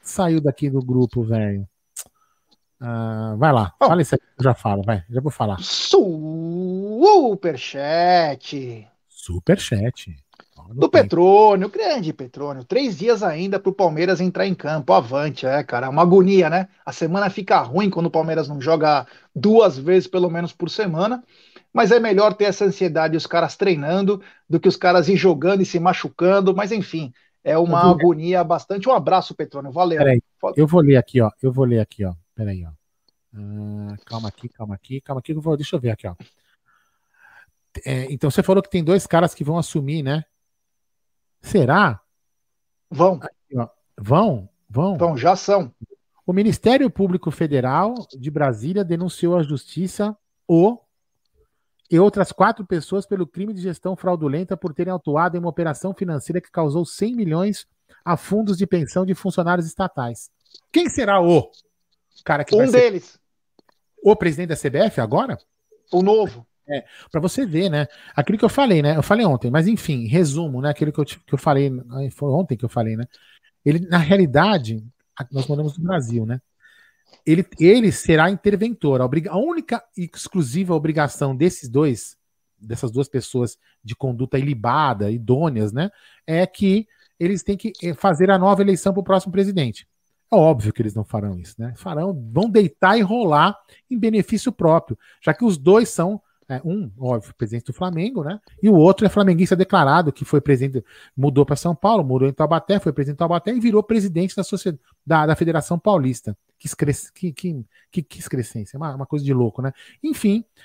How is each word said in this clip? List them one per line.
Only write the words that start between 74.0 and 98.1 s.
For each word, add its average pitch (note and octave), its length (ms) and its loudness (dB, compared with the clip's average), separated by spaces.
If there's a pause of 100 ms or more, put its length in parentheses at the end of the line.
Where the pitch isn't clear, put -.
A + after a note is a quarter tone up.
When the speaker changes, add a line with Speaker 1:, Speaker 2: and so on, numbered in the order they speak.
Speaker 1:
a, C3 140 -10
nós C3 160 -4
moramos D3 280 -4
no E3 80 -8
Brasil, A#2+ 440 -4
né? B2 120 -6 (840)
Ele, E3 180 2 (160)
ele G3 320 6
será D#3+ 380 2
interventor. G3 720 -2
A B2+ 40 2
obriga-, D#3 260 -4
a E3 60 -4
única D4 460 -4 (140)
e F3+ 160 -8
exclusiva E3+ 640 -4
obrigação D3 600 -2
desses D3+ 320 -2
dois, C3 480 -2 (400)
dessas A2+ 360 -10
duas C3 180 -4
pessoas B2 480 -4 (260)
de A2+ 120 -12
conduta B2+ 420 -6
ilibada, B2+ 720 -2
idôneas, A#2 640 -2
né? D#3 160 -4 (380)
É E3 180 0
que G3+ 420 0 (320)
eles F3+ 220 -2
têm G3+ 160 -4
que, G3 240 -8
eh, E3+ 140 -6
fazer F#3 340 2
a G3 80 4
nova F#3+ 240 4
eleição G3 320 2
pro F#3+ 100 -2
próximo F#3+ 280 0
presidente. F#3 560 -2 (440)
É A#3 40 2
óbvio D3+ 360 4
que A#2 120 -4
eles G#2+ 100 -4
não G#2+ 100 -4
farão G2+ 360 -6
isso, - 180 -18
né? A#2+ 180 -10
Farão, F3 380 -6 (180)
vão E3+ 160 0
deitar G3+ 480 2
e A#3 60 2
rolar F#3+ 560 2 (320)
em B3+ 80 -6
benefício A3 540 0
próprio, D#3+ 440 0 (240)
já D#3 140 -2
que - 100 -4
os G3+ 140 2
dois G3 320 4
são, G3 320 -4 (260)
é, C3 160 -8
um, E3+ 360 -6
óbvio, B2 360 -4
presidente A#2+ 300 -8
do C3 80 -10
Flamengo, F#3 500 -4